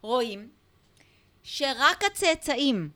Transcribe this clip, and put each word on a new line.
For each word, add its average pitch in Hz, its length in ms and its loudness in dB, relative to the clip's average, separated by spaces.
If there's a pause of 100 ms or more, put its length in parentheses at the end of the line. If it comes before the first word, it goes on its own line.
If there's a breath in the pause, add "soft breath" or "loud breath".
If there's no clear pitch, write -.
רואים 226 460 -4 (920 soft breath)
שרק 277 640 0
הצאצאים 285 880 0